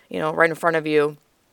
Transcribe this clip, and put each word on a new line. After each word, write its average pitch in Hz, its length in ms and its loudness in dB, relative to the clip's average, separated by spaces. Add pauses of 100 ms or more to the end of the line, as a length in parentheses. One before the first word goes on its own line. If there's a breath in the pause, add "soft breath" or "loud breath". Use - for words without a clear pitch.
you 185 100 -10
know, 160 140 -4
right 165 180 4
in 156 60 -6
front 165 200 0
of 156 100 -2
you, 151 300 0 (360)